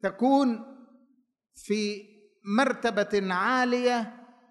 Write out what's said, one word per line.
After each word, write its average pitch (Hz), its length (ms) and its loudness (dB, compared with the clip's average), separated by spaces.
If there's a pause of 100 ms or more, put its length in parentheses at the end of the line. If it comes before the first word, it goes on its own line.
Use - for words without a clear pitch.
تكون 240 720 2 (760)
في 208 500 -4 (540)
مرتبة 208 760 0
عالية 247 920 0 (260)